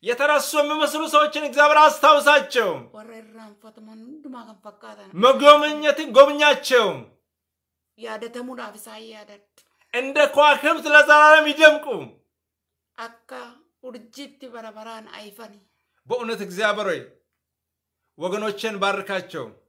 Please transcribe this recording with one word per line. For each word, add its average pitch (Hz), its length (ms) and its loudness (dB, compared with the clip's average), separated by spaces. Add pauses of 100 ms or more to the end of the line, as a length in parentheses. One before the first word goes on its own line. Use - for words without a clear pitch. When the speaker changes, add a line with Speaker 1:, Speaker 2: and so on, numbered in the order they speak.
Speaker 1:
የተረሱ 277 500 -4
የሚመስሉ 302 540 -4
ሰዎችን 294 360 -2
እግዚአብሔር 294 340 2
አስታውሳቸው። 285 880 2 (220)
Speaker 2:
ወረ - 260 -20
ኢራንፈተመን 220 840 -20
ሁንዱማ 269 420 -20
ከን 214 180 -20
ፈካተን 208 540 -20
Speaker 1:
መጎብኘትን 294 960 2
ጎብኛቸው። 277 760 4 (1120)
Speaker 2:
ያደተሙዳፍ 233 760 -16
ኢሳን 220 300 -20
ያደድ 208 420 -20 (480)
Speaker 1:
እንደ 269 220 -6 (120)
ከዋክብት 294 580 0
ለዘላለም 302 600 6
ይደምቁ። 302 400 2 (1120)
Speaker 2:
አካ 226 320 -20 (520)
ኡርጂት 254 680 -20
በረበራን 220 640 -20
አይፈኒ 208 420 -20 (540)
Speaker 1:
በእውነት 226 320 -8
እግዚአብሔር 202 480 -6
ሆይ 156 120 -6 (1160)
ወገኖቼን 202 600 -10
ባርካቸው። 190 680 -8 (220)